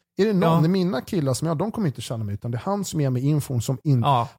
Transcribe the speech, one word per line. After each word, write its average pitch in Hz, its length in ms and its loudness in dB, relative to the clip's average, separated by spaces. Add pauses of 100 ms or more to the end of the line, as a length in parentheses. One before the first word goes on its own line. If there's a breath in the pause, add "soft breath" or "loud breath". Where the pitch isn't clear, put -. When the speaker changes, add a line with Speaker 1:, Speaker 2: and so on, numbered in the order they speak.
(160)
Speaker 1:
Är 190 100 2
det 220 60 2
någon, 170 200 4
Speaker 2:
Ja. 165 80 4
Speaker 1:
det 156 60 4
är - 20 4
mina 190 320 0
killar 143 340 0
som 156 140 -2
jag, 165 100 0
de 202 140 -2
kommer 214 140 -2
inte 127 140 -4
känna 113 240 -6
mig, 101 100 -4
utan 117 160 -6
det 120 60 -4
är 113 80 -8
han 202 200 -2
som 160 160 -4
ger 139 100 0
mig 127 160 -2
infon 139 360 0
som 135 220 -2
in-, 135 180 4
Speaker 2:
Ja. 123 260 2 (100)